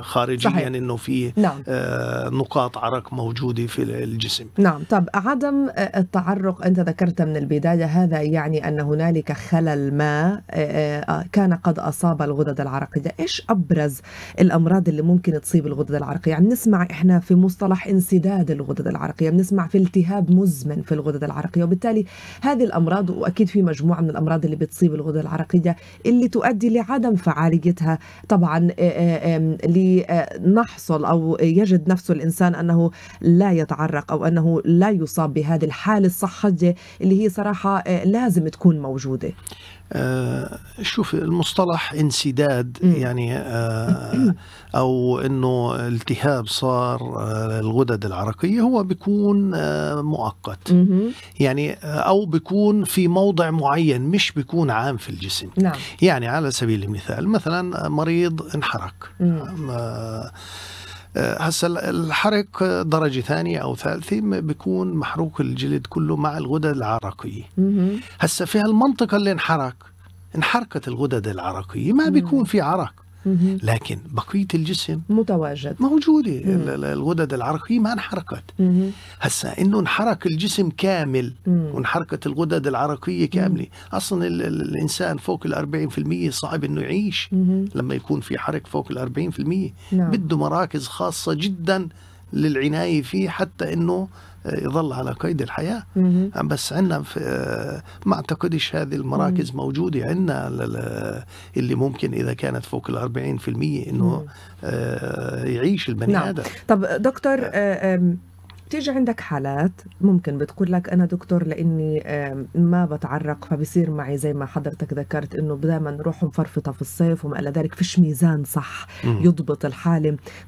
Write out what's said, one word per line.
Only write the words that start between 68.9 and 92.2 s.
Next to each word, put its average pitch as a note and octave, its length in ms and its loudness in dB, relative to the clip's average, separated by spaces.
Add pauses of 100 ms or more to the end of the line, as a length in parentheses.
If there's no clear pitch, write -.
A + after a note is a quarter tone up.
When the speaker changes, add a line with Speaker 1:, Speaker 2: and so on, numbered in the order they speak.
Speaker 1:
اللي G3+ 160 2
انحرق، D3 440 -2 (600)
انحرقت D#3+ 520 -2
الغدد A#2+ 400 -2
العرقية، F#2+ 640 -4
ما D4 120 6
Speaker 2:
مم. D#4+ 80 2
Speaker 1:
بيكون C4 320 4
في G#3 160 2
عرق. D#3 320 0 (340)
Speaker 2:
مهم. F#3+ 360 4
Speaker 1:
لكن A2 360 -2 (120)
بقية G3 440 -2
الجسم D#3+ 540 -2
Speaker 2:
متواجد. D#3 720 0
Speaker 1:
موجودة. D4 500 4
Speaker 2:
مم. C3 160 -2
Speaker 1:
ال-، F3 220 2
ال-، C#3 160 -2
الغدد C#3+ 500 0
العرقية D#3 440 -2
ما A3 140 2
انحرقت. - 500 -8 (160)
Speaker 2:
مهم. F#3 320 4 (300)
Speaker 1:
هسا - 380 -4
إنه G3+ 220 2
انحرق G#3 460 0
الجسم F3 420 0
كامل C#3+ 640 0 (140)
Speaker 2:
مم. E3+ 260 2
Speaker 1:
وانحرقت D3 540 -4
الغدد D3+ 400 -2
العرقية D3 560 -2
Speaker 2:
مم. D#3 40 2
Speaker 1:
كاملة، F#3 400 0 (260)
أصلًا F#3 340 -2
ال-، E3+ 160 -2
ال-، E3 180 -4
الإنسان D#3 560 -4
فوق E3+ 300 -6
الأربعين D3+ 420 -4
في - 100 -6
المية D#3+ 320 -2
صعب D3 340 -6
إنه D3 160 -4
يعيش F3+ 520 -4
Speaker 2:
مهم. F#3 320 2 (100)
Speaker 1:
لما C3 200 -2
يكون C3+ 260 -2
في B2+ 180 -6
حرق - 280 -6
فوق D3 240 -4
الأربعين C3 400 -4
في - 80 -10
المية. D#3+ 320 -2 (220)
Speaker 2:
نعم. F#3 180 2
Speaker 1:
بده E3+ 260 0
مراكز D3+ 500 -2
خاصة F3 480 -4
جدًا F3+ 540 -2 (440)